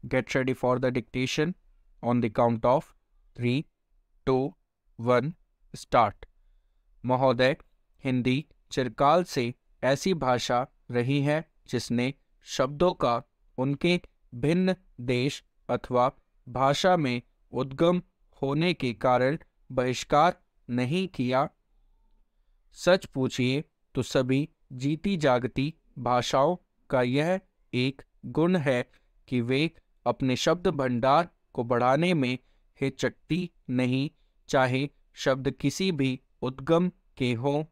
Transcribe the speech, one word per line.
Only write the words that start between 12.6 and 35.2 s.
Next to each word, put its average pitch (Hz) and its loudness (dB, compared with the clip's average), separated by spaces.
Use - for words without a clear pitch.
का 123 0
उनके 143 0
भिन्न 175 0
देश 123 -2
अथवा 123 0
भाषा 139 2
में 127 -2
उद्गम 143 0
होने 151 0
के 127 -4
कारण 127 2
बहिष्कार 131 0
नहीं 127 -2
किया। 131 -2
सच - 2
पूछिए 131 -2
तो 127 -2
सभी 135 0
जीती 151 -4
जागती 131 0
भाषाओं 131 0
का 131 2
यह 147 0
एक 127 -2
गुण 160 0
है 131 0
कि 123 -2
वे 135 0
अपने 127 0
शब्द 170 0
भंडार 139 0
को 123 -4
बढ़ाने 127 2
में 127 0
हिचकती 139 -4
नहीं, 127 0
चाहे 131 0
शब्द 135 -2